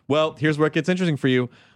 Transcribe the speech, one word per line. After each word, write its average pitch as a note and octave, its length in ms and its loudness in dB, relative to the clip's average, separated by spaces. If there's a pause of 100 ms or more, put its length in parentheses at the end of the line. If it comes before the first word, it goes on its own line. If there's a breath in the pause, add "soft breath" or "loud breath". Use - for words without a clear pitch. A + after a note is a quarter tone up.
Well, D#3 280 0
here's D3+ 220 -2
where D#3 80 2
it C#3+ 60 -4
gets D#3+ 160 -2
interesting F3+ 280 0
for C3+ 120 0
you. B2 200 2 (260 soft breath)